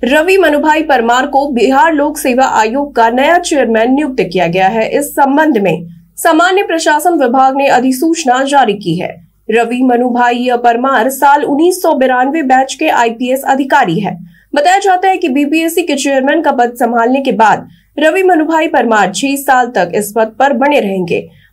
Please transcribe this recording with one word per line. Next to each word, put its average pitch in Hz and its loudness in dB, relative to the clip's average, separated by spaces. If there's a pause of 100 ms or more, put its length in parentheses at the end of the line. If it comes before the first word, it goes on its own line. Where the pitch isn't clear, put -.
रवि 311 2
मनुभाई 311 2
परमार 247 0
को 277 0
बिहार 269 2
लोक 294 -2
सेवा 254 2
आयोग 240 -2
का 226 2
नया 285 2
chairman 247 0
नियुक्त 269 -2 (120)
किया 180 0
गया 185 0
है। 220 -2 (120)
इस 294 -6
संबंध 285 2
में 170 -2 (300)
सामान्य 359 2
प्रशासन 330 0
विभाग 269 2
ने 277 0
अधिसूचना 262 0
जारी 269 2
की 180 -4
है। - -8 (400)
रवि 233 0
मनुभाई 240 0 (140)
परमार 240 0
साल 285 2
उन्नीस 330 0
सौ 330 2
बिरानवे 262 0
बैच 269 0
के 311 -4
आईपीएस 247 -2
अधिकारी 262 0
है। - -6 (380)
बताया 381 2
जाता 381 0
है 381 2
कि 359 -2
बीपीएससी 311 -2
के 302 -2
चेयरमैन 277 0
का 302 0
पद 240 0
संभालने 240 0
के 262 -2
बाद 202 0 (300)
रवि 330 2
मनुभाई 320 2
परमार 277 2
छह 277 -4
साल 254 0
तक 185 -2
इस 208 -4
पद 220 -2
पर 277 2
बने 277 0
रहेंगे। 190 -4 (260)